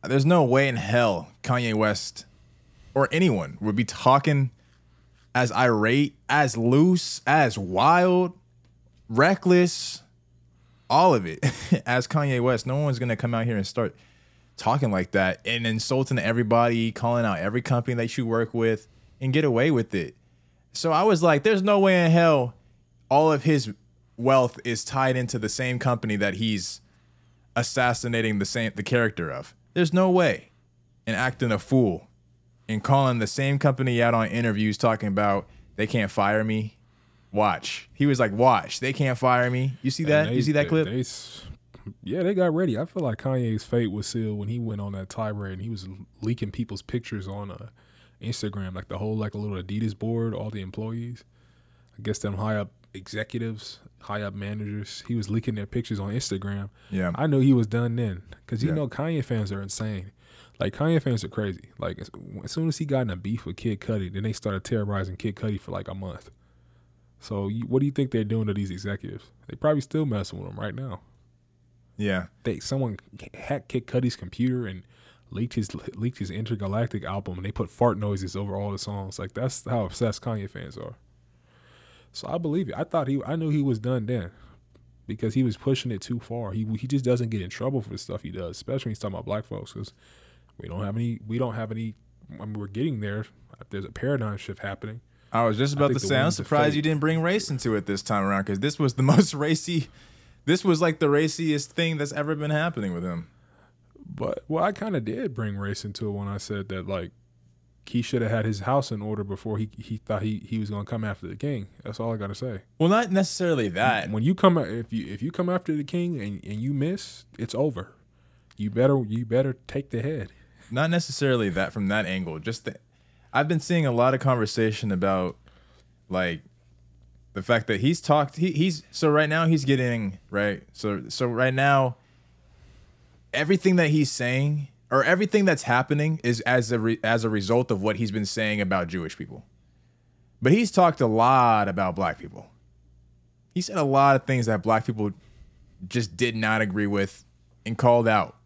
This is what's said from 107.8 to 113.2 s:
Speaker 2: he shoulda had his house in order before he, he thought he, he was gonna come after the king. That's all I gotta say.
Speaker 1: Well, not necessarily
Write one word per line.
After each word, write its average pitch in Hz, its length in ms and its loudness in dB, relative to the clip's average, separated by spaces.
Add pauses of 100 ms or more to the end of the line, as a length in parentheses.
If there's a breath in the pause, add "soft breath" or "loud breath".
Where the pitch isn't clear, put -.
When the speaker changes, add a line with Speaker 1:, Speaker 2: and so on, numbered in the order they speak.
Speaker 2:
he 120 140 -2
shoulda 117 280 -2
had 113 160 0
his 107 160 -2
house 131 320 0
in 104 100 -6
order 104 220 -6
before 101 340 -6
he, 107 180 -4
he 110 220 -10
thought 101 240 -4
he, 107 240 -4
he 113 120 -4
was 104 120 -4
gonna 101 140 -6
come 110 200 -6
after 98 220 -8
the 92 100 -10
king. 127 300 -6 (160)
That's - 180 -10
all 117 120 -4
I 110 40 -4
gotta 101 180 -6
say. 117 280 -8 (160)
Speaker 1:
Well, 160 100 4
not 214 220 4
necessarily 175 600 2